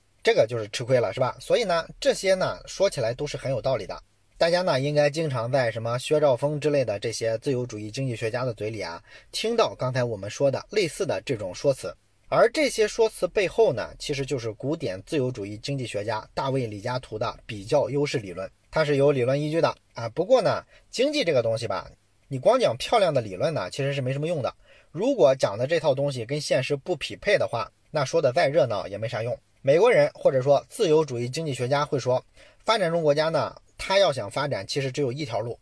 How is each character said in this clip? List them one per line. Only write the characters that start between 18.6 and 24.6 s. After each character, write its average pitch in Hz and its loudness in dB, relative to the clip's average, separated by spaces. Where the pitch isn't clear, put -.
它 160 0
是 143 0
有 139 6
理 135 2
论 139 2
依 151 -4
据 160 -2
的 135 -2
啊。 117 -8
不 160 -4
过 240 4
呢， 127 0
经 277 0
济 294 0
这 175 0
个 127 4
东 113 0
西 110 -6
吧， 95 -6
你 135 -6
光 208 4
讲 165 2
漂 - 2
亮 175 4
的 127 2
理 95 -8
论 147 0
呢， 98 -4
其 - -12
实 139 -2
是 139 -4
没 127 -2
什 135 -6
么 151 -4
用 165 -4
的。 104 -4